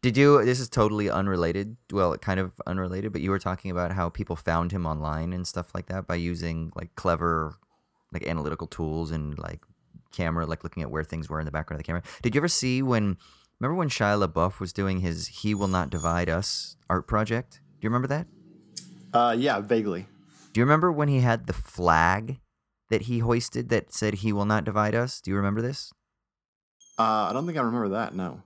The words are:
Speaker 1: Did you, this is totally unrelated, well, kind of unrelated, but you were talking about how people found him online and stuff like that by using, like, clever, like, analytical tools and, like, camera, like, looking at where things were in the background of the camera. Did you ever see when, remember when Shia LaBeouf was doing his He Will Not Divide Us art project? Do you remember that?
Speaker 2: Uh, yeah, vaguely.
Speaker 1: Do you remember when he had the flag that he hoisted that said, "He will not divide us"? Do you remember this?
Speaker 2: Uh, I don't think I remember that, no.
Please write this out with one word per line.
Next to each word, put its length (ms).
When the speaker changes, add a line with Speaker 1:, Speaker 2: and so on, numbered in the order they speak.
Speaker 1:
Did 160
you, 260
this 160
is 100
totally 400
unrelated, 680
well, 260
kind 220
of 140
unrelated, 460
but 100
you 80
were 80
talking 320
about 220
how 180
people 260
found 360
him 160
online 460
and 120
stuff 300
like 120
that 200
by 80
using, 600
like, 200
clever, 640
like, 140
analytical 400
tools 460
and, 260
like, 220
camera, 360
like, 160
looking 180
at 80
where 140
things 260
were 100
in 60
the 60
background 280
of 40
the 40
camera. 140
Did 100
you 60
ever 80
see 340
when, 360
remember 180
when 120
Shia 380
LaBeouf 320
was 140
doing 280
his 260
He 260
Will 140
Not 240
Divide 380
Us 460
art 180
project? 540
Do 60
you 40
remember 180
that? 180
Speaker 2:
Uh, 240
yeah, 220
vaguely. 480
Speaker 1:
Do 80
you 60
remember 260
when 180
he 100
had 260
the 80
flag 840
that 140
he 160
hoisted 500
that 240
said, 220
"He 180
will 120
not 200
divide 300
us"? 260
Do 100
you 60
remember 240
this? 320
Speaker 2:
Uh, 40
I 20
don't 140
think 120
I 40
remember 280
that, 240
no. 320